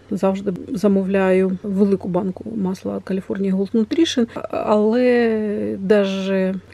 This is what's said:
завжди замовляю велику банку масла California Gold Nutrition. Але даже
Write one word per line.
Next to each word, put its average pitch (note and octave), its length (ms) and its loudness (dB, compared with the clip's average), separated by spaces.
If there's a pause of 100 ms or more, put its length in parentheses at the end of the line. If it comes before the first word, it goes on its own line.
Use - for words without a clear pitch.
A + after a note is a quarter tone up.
(100)
завжди G3 420 0 (200)
замовляю F#3+ 880 2
велику G3 460 0
банку F3+ 360 -4 (120)
масла G3 420 -4
California G3 580 -4
Gold G3 160 -2
Nutrition. A#3+ 540 2 (240)
Але A3 1300 0
даже F#3+ 720 2 (180)